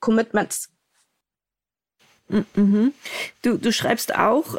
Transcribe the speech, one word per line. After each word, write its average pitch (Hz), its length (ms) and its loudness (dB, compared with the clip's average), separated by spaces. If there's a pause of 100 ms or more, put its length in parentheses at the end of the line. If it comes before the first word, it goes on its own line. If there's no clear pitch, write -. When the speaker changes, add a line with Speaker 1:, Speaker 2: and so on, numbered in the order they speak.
Speaker 1:
Commitments. 220 680 0 (1600)
Speaker 2:
Mm, 208 100 0 (160)
mhm. 208 380 4 (480)
Du, 247 160 0
du 233 140 0
schreibst - 440 -2
auch, 233 440 0